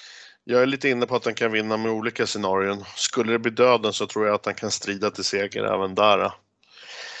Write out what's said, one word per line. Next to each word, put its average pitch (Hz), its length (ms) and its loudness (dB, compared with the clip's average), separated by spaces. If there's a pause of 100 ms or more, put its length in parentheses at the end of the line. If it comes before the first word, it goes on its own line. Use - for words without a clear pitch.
(440)
jag 123 180 4
är 131 40 6
lite 139 220 -2
inne 123 180 2
på 127 100 -2
att 117 60 -2
den 113 120 -2
kan 113 180 0
vinna 110 240 0
med 113 160 0
olika 113 340 -2
scenarion. 98 580 -2 (120)
Skulle 113 360 0
det 117 60 2
bli 117 120 0
döden 113 420 4
så 104 140 -4
tror 107 200 -2
jag 104 80 2
att 101 80 -2
den 98 120 -4
kan 107 160 -6
strida 101 400 -2
till 95 140 -8
seger 101 400 -2
även 95 300 -2
där. 101 300 6 (960)